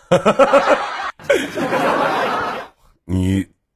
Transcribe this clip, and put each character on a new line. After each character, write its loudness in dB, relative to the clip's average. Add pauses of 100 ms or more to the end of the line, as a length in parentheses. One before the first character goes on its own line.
(100)
<laughs> 0
你 0 (300)